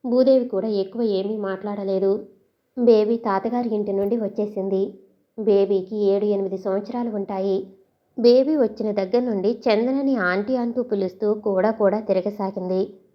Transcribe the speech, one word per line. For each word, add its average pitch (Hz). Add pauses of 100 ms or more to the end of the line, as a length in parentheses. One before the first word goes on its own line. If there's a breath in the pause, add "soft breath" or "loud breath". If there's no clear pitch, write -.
భూదేవి 254
కూడా 220
ఎక్కువ 202
ఏమీ 202
మాట్లాడలేదు. 196 (500)
బేబీ 233
తాతగారి 233
ఇంటి 208
నుండి 202
వచ్చేసింది. 202 (560)
బేబీకి 196
ఏడు 202
ఎనిమిది 196
సంవత్సరాలు 208
ఉంటాయి. 196 (600)
బేబీ 262
వచ్చిన 214
దగ్గర 208
నుండి 208 (100)
చందనని 262
ఆంటీ 202
అంటూ 240
పిలుస్తూ 202
కూడా 208
కూడా 214
తిరగసాగింది. 190 (320)